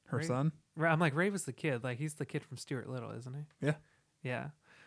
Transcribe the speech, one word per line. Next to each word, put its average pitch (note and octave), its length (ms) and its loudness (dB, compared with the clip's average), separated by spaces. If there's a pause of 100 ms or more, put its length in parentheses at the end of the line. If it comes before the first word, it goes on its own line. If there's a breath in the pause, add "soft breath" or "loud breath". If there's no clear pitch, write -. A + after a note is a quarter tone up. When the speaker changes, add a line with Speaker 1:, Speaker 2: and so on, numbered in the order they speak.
Speaker 1:
Her B2+ 140 -2
Speaker 2:
Ray? D#3 40 0
Speaker 1:
son? C#3+ 280 2 (240)
Speaker 2:
Ray, D#3+ 140 4
I'm D#3 100 6
like, D3+ 160 4
Ray F3+ 140 4
was G3 160 -2
the - 80 -6
kid. B2+ 300 0
Like, B2 140 -2
he's D3+ 180 -4
the C#3+ 100 -4
kid - 180 -4
from B2 140 -12
Stuart - 320 -6
Little, A#2 220 -6
isn't B2 220 -10
he? C#3+ 340 -6
Speaker 1:
Yeah. D3+ 80 4 (480)
Speaker 2:
Yeah. B2+ 200 -2 (440 soft breath)